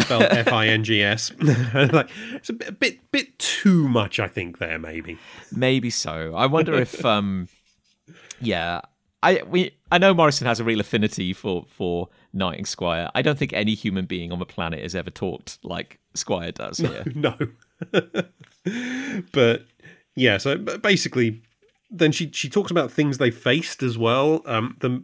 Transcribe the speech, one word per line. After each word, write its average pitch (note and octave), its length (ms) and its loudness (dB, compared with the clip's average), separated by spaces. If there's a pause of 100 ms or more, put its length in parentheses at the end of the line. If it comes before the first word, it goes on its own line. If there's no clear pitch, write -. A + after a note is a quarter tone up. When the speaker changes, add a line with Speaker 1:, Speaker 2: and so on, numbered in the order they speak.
Speaker 1:
spelled A#2 220 4
<laughs> - 80 4
F A#2 220 2
I A2 160 4
N A2 160 4
G G#2+ 180 2
S, G#2+ 340 0
<laughs> - 40 -10
like, C3+ 680 4 (260)
it's - 140 -12
a A3+ 60 -6
bit, - 140 -12
a - 40 -12
bit, - 380 -4
bit - 280 -4
too F3 500 4
much, A2+ 320 2
I G2 80 -2
think, F2+ 300 -8
there, E2 200 -4
maybe. D#2+ 400 -10 (360)
Speaker 2:
Maybe B2+ 360 2
so. D#2+ 440 -6
I A2 120 2
wonder D#3 280 2
if, C3 300 -2
Speaker 1:
<laughs> - 0 -
Speaker 2:
um, G2+ 440 0 (920)
yeah, F2 420 -2 (400)
I, F3+ 240 4
we, F3+ 260 0 (180)
I F3 80 4
know F#3+ 160 6
Morrison D3+ 320 4
has A#2 140 0
a A#2 40 -4
real A2+ 160 2
affinity G#2 520 0
for, F2+ 380 -4
for F2 380 -4 (260)
Knight F#2+ 240 -2
and - 100 -8
Squire. E2+ 460 -4
I B2+ 80 2
don't D3 160 2
think D3 160 -4
any G#2+ 200 0
human F#2+ 300 -4
being E2+ 280 -6
on F2+ 80 -4
the F2+ 60 -6
planet E2 360 -6
has E2+ 120 -8
ever F2+ 160 -6
talked - 520 -8
like - 360 -10 (160)
Squire F2 380 -4
does - 260 -10
here. - 320 -4
Speaker 1:
<laughs> B2 40 -8
No. C#3+ 220 -2 (560)
<laughs> G3 100 4 (1300)
But, A#2 340 4 (480)
yeah, A#2 240 4
so C#3 200 -2
b-, F#3+ 200 -6
basically, B2+ 640 0 (480)
then E3 220 4
she, D3+ 200 -6
she - 160 -6
talks G3 220 -2
about D#3+ 200 0
things C#3+ 280 0
they C3 120 2
faced C3 520 -2
as A#2+ 160 -2
well. C3+ 480 2
Um, A#2 340 -4
the, B2+ 240 -2